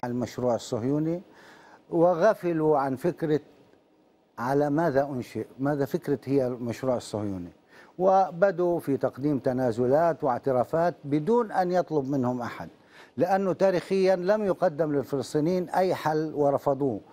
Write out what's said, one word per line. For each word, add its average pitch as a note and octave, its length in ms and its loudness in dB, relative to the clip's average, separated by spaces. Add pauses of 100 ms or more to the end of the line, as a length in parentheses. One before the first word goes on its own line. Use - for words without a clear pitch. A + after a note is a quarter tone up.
المشروع B2 500 -2
الصهيوني، D3 640 -2 (680)
وغفلوا E3+ 880 2
عن C3+ 180 -2
فكرة D#3 440 -2 (1000)
على C#3 320 0
ماذا C#3+ 340 2
أنشئ، B2 420 -8 (140)
ماذا C#3 260 0
فكرة C#3+ 400 -2
هي C3 220 0
المشروع B2 500 -2
الصهيوني، G2 540 -6 (460)
وبدوا F3+ 840 2
في C#3 180 0
تقديم C3+ 420 -2
تنازلات C3 840 2
واعترافات C3+ 800 0
بدون D#3+ 480 0
أن F3+ 200 0
يطلب D#3 380 0
منهم B2+ 320 -2
أحد، A#2+ 280 -10 (480)
لأنه F#3 360 2
تاريخيا F#3+ 640 2
لم G3+ 300 0
يقدم D#3+ 480 0
للفلسطينيين D3 760 -2
أي F#3 260 2
حل D#3 400 -2
ورفضوه. C#3 640 0 (140)